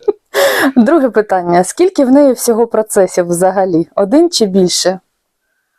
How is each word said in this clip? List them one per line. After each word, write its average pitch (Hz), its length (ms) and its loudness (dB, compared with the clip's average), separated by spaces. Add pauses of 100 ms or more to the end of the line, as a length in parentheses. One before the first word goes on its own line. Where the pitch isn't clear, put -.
<laughs> 415 680 -2
Друге 262 340 2
питання. 185 540 0
Скільки 330 420 -2
в 247 60 0
неї 277 220 4
всього 233 340 -2
процесів 190 600 -2
взагалі? 180 680 0
Один 269 340 2
чи 226 160 -2
більше? 185 540 -2 (800)